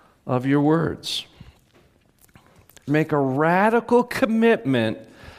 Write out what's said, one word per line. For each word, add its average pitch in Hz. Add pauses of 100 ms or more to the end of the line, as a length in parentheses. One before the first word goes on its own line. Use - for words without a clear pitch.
(260)
of 127
your 139
words. - (1600)
Make 151
a 151
radical 185
commitment 220 (400)